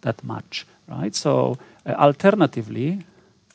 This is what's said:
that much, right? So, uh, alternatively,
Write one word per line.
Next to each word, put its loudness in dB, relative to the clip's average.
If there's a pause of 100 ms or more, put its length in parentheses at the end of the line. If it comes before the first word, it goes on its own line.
that -4
much, -12 (220)
right? -8
So, 0 (280)
uh, -4
alternatively, 2 (520)